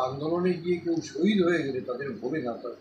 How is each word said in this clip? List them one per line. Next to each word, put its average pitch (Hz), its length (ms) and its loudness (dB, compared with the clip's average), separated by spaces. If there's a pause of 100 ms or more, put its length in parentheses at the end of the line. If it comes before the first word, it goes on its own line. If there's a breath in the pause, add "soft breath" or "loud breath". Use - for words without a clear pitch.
আন্দোলনে 160 460 0 (100)
গিয়ে 175 220 2
কেউ 165 120 0 (140)
শহীদ 196 360 4
হয়ে 165 200 2
গেলে 127 140 -2 (100)
তাদের 123 180 -4 (120)
ভোলে 139 260 -2
না, 117 60 -2 (100)
তার 120 180 -8